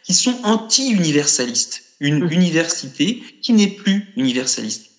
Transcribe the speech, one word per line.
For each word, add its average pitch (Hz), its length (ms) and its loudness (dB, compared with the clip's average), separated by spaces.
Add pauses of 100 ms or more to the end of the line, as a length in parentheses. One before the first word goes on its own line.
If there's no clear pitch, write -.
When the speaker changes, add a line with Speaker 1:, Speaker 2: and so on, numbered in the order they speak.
Speaker 1:
qui 180 100 -2
sont 247 300 0
anti-universalistes. 170 1400 0 (160)
Une 143 260 0
Speaker 2:
Mmh. 160 80 0
Speaker 1:
université 165 880 0 (220)
qui - 100 0
n'est 208 140 6
plus 196 500 -2
universaliste. 123 680 -4 (140)